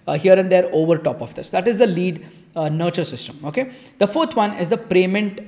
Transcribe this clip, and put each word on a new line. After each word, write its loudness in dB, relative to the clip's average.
uh, -2
here 6
and 0
there 4
over 2
top -4
of -12
this. -12
That -2
is 0
the 6
lead, -2
uh, -2
nurture -2
system. -10
Okay. -4
The 4
fourth -2
one 0
is -4
the 0
payment, 0